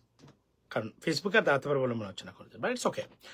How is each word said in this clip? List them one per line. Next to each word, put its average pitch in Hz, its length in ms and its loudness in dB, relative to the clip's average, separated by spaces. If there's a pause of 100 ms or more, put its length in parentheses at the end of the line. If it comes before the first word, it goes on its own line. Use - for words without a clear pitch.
(720)
কারণ 110 200 -4 (140)
Facebook-এ 185 340 2
আর 196 60 4
দাঁড়াতে 143 240 2
পারবো 139 140 2
বলে 120 120 2
মনে 107 140 -6
হচ্ছে - 160 -14
না - 60 -16
এখন। - 140 -20
But 185 300 -4
it's 240 160 0
okay। - 120 -4 (320)